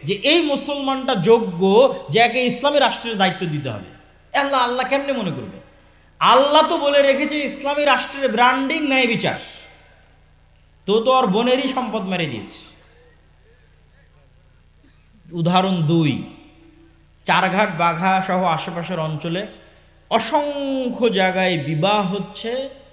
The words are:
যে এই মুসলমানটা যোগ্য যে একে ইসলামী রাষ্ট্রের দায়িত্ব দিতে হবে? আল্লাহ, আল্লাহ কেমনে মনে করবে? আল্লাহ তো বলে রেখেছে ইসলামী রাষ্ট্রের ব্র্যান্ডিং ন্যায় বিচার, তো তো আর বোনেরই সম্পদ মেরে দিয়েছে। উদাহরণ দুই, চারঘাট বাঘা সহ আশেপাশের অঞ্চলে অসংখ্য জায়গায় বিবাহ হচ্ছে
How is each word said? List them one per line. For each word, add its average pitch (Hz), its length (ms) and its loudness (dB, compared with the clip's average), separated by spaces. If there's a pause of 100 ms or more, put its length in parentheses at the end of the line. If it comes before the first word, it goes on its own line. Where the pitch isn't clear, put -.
যে 170 200 -4
এই 311 200 4
মুসলমানটা 269 760 -2
যোগ্য 190 400 2 (480)
যে 156 100 0
একে 233 240 2
ইসলামী 285 360 0
রাষ্ট্রের 233 420 0
দায়িত্ব 185 260 0
দিতে 147 220 -4
হবে? 98 200 -10 (440)
আল্লাহ, 277 280 0
আল্লাহ 247 260 -2
কেমনে 277 260 -2
মনে 202 180 -4
করবে? 120 260 -10 (640)
আল্লাহ 277 460 6
তো 339 100 0
বলে 285 240 2
রেখেছে 285 400 2
ইসলামী 285 440 -4
রাষ্ট্রের 269 460 -4
ব্র্যান্ডিং 269 560 2
ন্যায় 262 200 2
বিচার, 175 320 -2 (1500)
তো 190 140 0
তো 226 120 0
আর 254 140 4
বোনেরই 247 420 2
সম্পদ 220 360 -4
মেরে 175 220 -4
দিয়েছে। 107 320 -10 (2750)
উদাহরণ 180 500 2 (120)
দুই, 160 260 4 (1120)
চারঘাট 185 500 2
বাঘা 170 440 0
সহ 185 200 -2 (100)
আশেপাশের 170 480 -6
অঞ্চলে 160 420 -4 (680)
অসংখ্য 269 1040 -2
জায়গায় 185 500 2
বিবাহ 165 440 0
হচ্ছে 202 440 -6 (420)